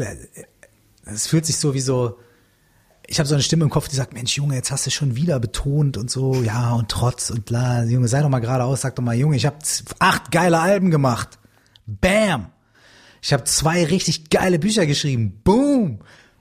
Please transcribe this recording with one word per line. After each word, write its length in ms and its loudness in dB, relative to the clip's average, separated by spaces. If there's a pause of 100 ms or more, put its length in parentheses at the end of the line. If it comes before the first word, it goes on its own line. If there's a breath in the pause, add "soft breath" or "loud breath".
(1040)
es 220 -8
fühlt 180 2
sich 120 -2
so 160 -2
wie 80 -2
so, 380 -2 (880 soft breath)
ich 120 -4
hab 80 0
so 60 2
eine 100 2
Stimme 220 2
im 40 4
Kopf, 200 -2
die 80 -4
sagt, 160 -6
„Mensch, 240 -6
Junge, 180 -2
jetzt 160 -4
hast 140 -4
du 60 -4
schon 260 -2
wieder 220 0
betont 580 0
und 120 -6
so, 340 0
ja, 300 0
und 160 -2
trotz 400 -2
und 140 -6
bla.“ 400 0
Junge, 240 2
sei 140 2
doch 80 2
mal 100 0
geradeaus, 420 -2
sag 140 -6
doch 80 -4
mal, 120 0
„Junge, 200 2
ich 100 0
hab 200 -4
z-, 180 -4 (160)
acht 320 0
geile 280 4
Alben 320 2
gemacht. 480 0 (460 soft breath)
Bam! 600 0 (760 soft breath)
Ich 120 0
hab 160 -2
zwei 340 2
richtig 460 -2
geile 300 2
Bücher 260 2
geschrieben. 580 -2
Boom!“ 560 4 (420 soft breath)